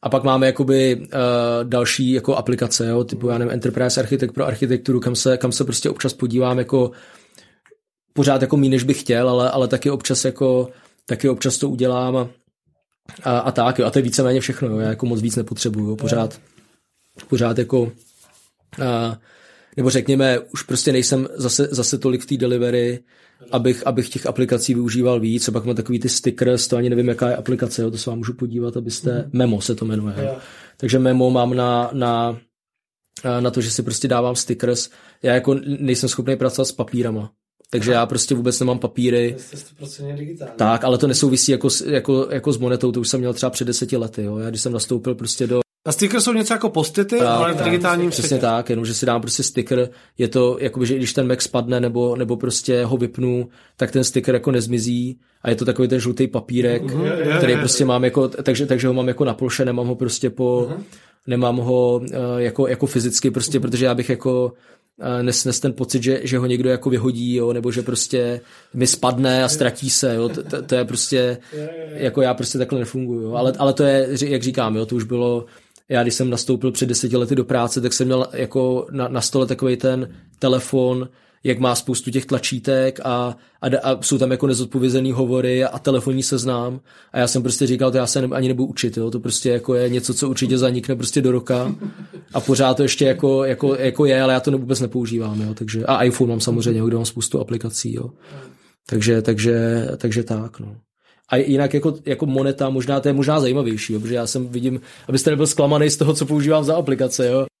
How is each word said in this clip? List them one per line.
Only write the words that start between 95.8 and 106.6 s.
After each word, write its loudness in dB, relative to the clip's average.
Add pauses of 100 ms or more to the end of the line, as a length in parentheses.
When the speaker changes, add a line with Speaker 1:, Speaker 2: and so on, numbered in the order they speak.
Speaker 1:
a 4
iPhone 2
mám 0
samozřejmě, 0
jo, 2
kde 2
mám 0
spoustu -2
aplikací, -6
jo. -6 (800)
Takže, 2
takže, 2 (100)
takže -2
tak, -6
no. -14 (520)
A 0
jinak 2
jako, 2 (120)
jako -2
moneta, 0
možná, 0
to 0
je 2
možná 2
zajímavější, 0
jo, -2
protože -4
já -2
jsem, -4
vidím, -2 (280)
abyste 2
nebyl 2
zklamaný 4
z -2
toho, 2
co -2
používám 2